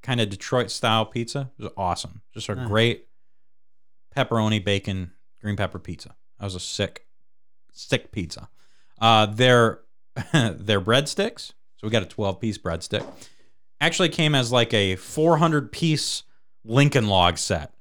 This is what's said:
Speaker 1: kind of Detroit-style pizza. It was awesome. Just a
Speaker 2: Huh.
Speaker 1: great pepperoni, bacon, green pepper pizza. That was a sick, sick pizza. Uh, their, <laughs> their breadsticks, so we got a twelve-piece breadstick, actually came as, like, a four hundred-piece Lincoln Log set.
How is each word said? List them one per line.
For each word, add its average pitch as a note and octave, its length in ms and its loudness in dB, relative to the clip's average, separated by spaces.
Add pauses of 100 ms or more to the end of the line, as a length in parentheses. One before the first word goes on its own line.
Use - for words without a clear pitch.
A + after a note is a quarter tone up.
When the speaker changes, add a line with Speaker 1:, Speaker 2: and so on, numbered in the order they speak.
Speaker 1:
kind B2 200 -4
of G#2 80 0
Detroit-style A2+ 760 0
pizza. B2+ 520 -6
It G2+ 40 -12
was G2+ 140 -8
awesome. F2 440 -4 (120)
Just - 160 -12
a G#2 60 -4
Speaker 2:
Huh. F2 120 -8
Speaker 1:
great A2+ 400 2 (1080)
pepperoni, G#2+ 480 0
bacon, F#2+ 480 -4 (300)
green G#2 140 -4
pepper F#2 240 -4
pizza. - 360 -14 (240)
That G2+ 60 -10
was F#2 100 -8
a F2+ 40 -10
sick, - 480 -8 (640)
sick - 400 -6
pizza. - 380 -10 (500)
Uh, A2 280 6
their, A#2 540 4 (340)
<laughs> - 180 -10
their G#2+ 480 2
breadsticks, D3 720 -2 (240)
so G#2+ 100 -10
we - 20 -4
got G#2+ 140 0
a E2 40 -10
twelve-piece G2+ 500 -4
breadstick, E2+ 480 -6 (760)
actually E3+ 300 2
came D3+ 260 0
as, B2 160 0
like, A#2+ 220 2
a G2 240 2
four D#3+ 400 2
hundred-piece D#3 840 0 (420)
Lincoln B2+ 420 4
Log F2+ 300 4
set. D#2 440 -4